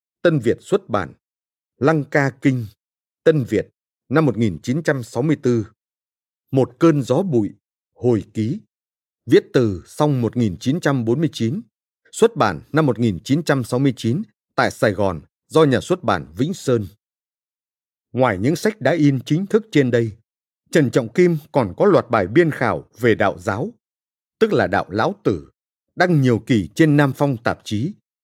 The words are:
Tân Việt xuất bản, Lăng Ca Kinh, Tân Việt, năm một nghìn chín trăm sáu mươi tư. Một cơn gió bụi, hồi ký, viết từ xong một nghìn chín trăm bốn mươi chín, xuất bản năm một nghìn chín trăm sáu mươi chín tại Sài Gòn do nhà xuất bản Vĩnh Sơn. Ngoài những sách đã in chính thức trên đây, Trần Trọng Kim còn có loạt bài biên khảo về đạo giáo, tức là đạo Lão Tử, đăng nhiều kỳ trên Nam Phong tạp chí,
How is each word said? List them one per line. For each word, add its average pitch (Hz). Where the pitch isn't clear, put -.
Tân 160
Việt 107
xuất -
bản, 90
Lăng 147
Ca 139
Kinh, 127
Tân 156
Việt, 101
năm 151
một 110
nghìn 101
chín 143
trăm 139
sáu 117
mươi 151
tư. 117
Một 131
cơn 156
gió 123
bụi, 117
hồi 117
ký, 117
viết 175
từ 104
xong 147
một 113
nghìn 107
chín 123
trăm 135
bốn 120
mươi 160
chín, 123
xuất -
bản 101
năm 156
một 117
nghìn 110
chín 151
trăm 139
sáu 123
mươi 139
chín 127
tại 127
Sài 113
Gòn 92
do 156
nhà 127
xuất 180
bản 82
Vĩnh 151
Sơn. 117
Ngoài 117
những 135
sách -
đã 131
in 147
chính 180
thức 220
trên 135
đây, 117
Trần 143
Trọng 117
Kim 175
còn 104
có 175
loạt 151
bài 107
biên 151
khảo 101
về 113
đạo 95
giáo, 110
tức 220
là 113
đạo 90
Lão 117
Tử, 80
đăng 175
nhiều 123
kỳ 101
trên 156
Nam 143
Phong 143
tạp 95
chí, 120